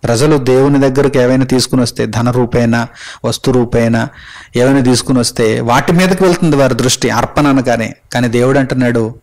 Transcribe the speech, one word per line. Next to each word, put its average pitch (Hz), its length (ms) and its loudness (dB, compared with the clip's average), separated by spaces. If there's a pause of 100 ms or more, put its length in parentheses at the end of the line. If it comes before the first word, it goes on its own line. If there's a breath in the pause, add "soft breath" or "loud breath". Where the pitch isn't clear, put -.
ప్రజలు 127 340 2
దేవుని 135 520 2
దగ్గరకు 135 280 0
ఏవైనా 127 280 2
తీసుకుని 127 360 0
వస్తే, 113 240 -4
ధన 117 260 -2
రూపేణ, 120 540 0 (400 loud breath)
వస్తు 117 260 -2
రూపేణ 117 560 0 (480 loud breath)
ఏవైనా 131 260 2
తీసుకుని 127 380 0
వస్తే, 117 400 -2
వాటి 123 320 0
మీదకు 180 340 2
వెళ్తుంది 170 300 2
వారి 131 200 2
దృష్టి 123 340 -2
అర్పణ 117 380 -2
అనగానే. 120 480 -2 (180)
కానీ 123 140 0
దేవుడు 123 320 2
అంటున్నాడు 123 640 -2